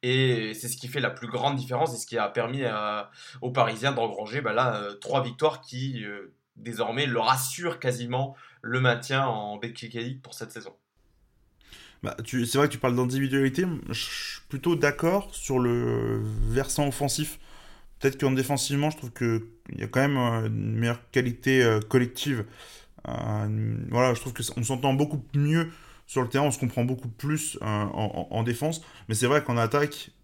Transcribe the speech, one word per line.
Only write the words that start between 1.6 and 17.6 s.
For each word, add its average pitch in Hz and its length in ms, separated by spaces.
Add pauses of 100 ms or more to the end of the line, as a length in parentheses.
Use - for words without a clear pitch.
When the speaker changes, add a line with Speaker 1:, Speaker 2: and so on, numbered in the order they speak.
Speaker 1:
et 117 40
ce - 100
qui 117 100
a 107 120
permis 120 340
à, 107 480 (320)
aux 123 80
Parisiens 127 400
d'engranger, 110 500
bah 113 120
là, 113 280
euh, 101 140
trois 135 260
victoires 131 400
qui, 127 420
euh, 101 300 (220)
désormais, 113 500
leur 113 240
assurent 165 480
quasiment 127 580 (280)
le 120 160
maintien 127 460
en 104 320
Betclic 113 380
Elite 127 260
pour - 140
cette 113 160
saison. 101 220 (1300)
Speaker 2:
Bah, 104 200
tu, 120 220
c'est 127 140
vrai 147 80
que 147 60
tu - 40
parles 123 180
d'individualité, 135 720 (240)
je - 40
suis - 560
plutôt 160 260
d'accord 165 580
sur - 240
le 117 640 (260)
versant 135 400
offensif. 143 520 (600)